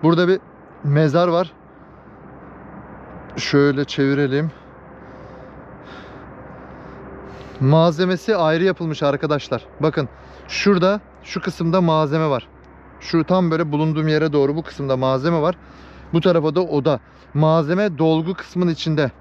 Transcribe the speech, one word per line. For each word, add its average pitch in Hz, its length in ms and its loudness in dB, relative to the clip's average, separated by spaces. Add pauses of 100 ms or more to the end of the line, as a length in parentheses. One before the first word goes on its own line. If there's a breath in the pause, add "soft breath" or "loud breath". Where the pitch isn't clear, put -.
Burada 165 240 4
bir 185 120 2 (440)
mezar 156 440 2
var. 170 240 0 (1800)
Şöyle 143 500 2
çevirelim. 139 640 0 (3000 loud breath)
Malzemesi 165 760 4
ayrı 165 280 2
yapılmış 165 400 -2
arkadaşlar. 143 600 -2 (140)
Bakın 151 300 -2 (380 loud breath)
şurada, 196 540 2 (220)
şu - 180 -8
kısımda 170 400 0
malzeme 156 480 2
var. 127 180 -2 (520)
Şu 165 240 0
tam 185 280 2
böyle 160 200 -2
bulunduğum 156 360 0
yere 156 260 2
doğru 143 220 2
bu 160 80 -6
kısımda 135 340 -4
malzeme 131 440 0
var. 170 140 0 (580 loud breath)
Bu 165 80 2
tarafa 156 340 2
da 180 60 2
oda. 147 380 0 (340 loud breath)
Malzeme 160 640 2
dolgu 160 360 0
kısmın 175 340 -4
içinde. 151 540 -2